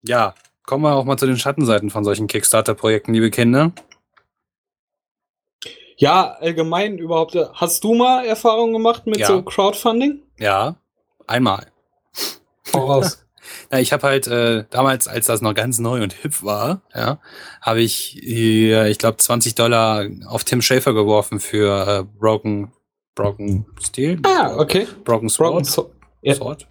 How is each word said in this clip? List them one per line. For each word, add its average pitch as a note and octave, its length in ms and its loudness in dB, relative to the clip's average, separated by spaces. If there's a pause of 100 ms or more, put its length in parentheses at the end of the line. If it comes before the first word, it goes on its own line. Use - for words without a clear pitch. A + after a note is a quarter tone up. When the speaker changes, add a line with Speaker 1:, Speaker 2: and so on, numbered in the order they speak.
Speaker 1:
Ja, A2+ 300 0 (300)
kommen C#3 200 -2
wir D3 100 4
auch C3+ 100 0
mal C3+ 120 0
zu C3+ 100 -2
den B2+ 120 0
Schattenseiten A2+ 520 0
von G#2+ 140 -4
solchen G#2 220 -2
Kickstarter-Projekten, A2 880 0
liebe A2+ 160 2
Kinder. B2+ 420 2 (2250)
Speaker 2:
Ja, D#3+ 440 4
allgemein E3+ 580 -2
überhaupt, E3 380 -2
äh, E3 180 2
hast E3+ 300 -2
du A3 100 2
mal B3+ 300 2
Erfahrungen A3+ 480 0
gemacht A3+ 340 0
mit G#3+ 120 -2
Speaker 1:
Ja. G#3 100 2
Speaker 2:
so F#3+ 140 4
Crowdfunding? A3+ 800 0 (160)
Speaker 1:
Ja, G#2 380 0 (500)
einmal. A2+ 420 0 (1040)
Speaker 2:
Hau C3 140 0
raus. C#3+ 380 0 (220)
Speaker 1:
<laughs> - 240 -18
Na, C3+ 100 0
ich B2+ 120 0
hab C#3+ 100 -2
halt, C3+ 240 0
äh, A#2 440 0
damals, C3 360 0
als A#2 200 -4
das A2+ 160 0
noch G#2+ 120 0
ganz A2+ 240 -2
neu A#2 240 -2
und G2 120 -4
hip - 280 -8
war, G#2 400 -4 (120)
ja, A#2+ 260 -4 (400)
hab A2+ 160 0
ich, - 500 -2
äh, A2 640 4
ich G#2 80 -2
glaub, A2+ 220 0
zwanzig A#2+ 340 0
Dollar A2+ 520 2 (200)
auf - 180 -6
Tim B2 180 0
Schafer B2+ 320 2
geworfen G#2+ 440 2
für, G2+ 600 0
äh, G2+ 180 -14
Broken, G#2+ 540 -2 (420)
Broken G2+ 520 -4 (140)
Steel? D#3+ 440 -4
Speaker 2:
Ah, F#4 320 2
okay. F#3 320 0 (160)
Speaker 1:
Broken A2+ 240 0
Sword? E3 240 2
Speaker 2:
Broken E3 140 -2
Swo-, - 240 -4 (320)
ja. C#3 120 2
Speaker 1:
Sword? - 360 -8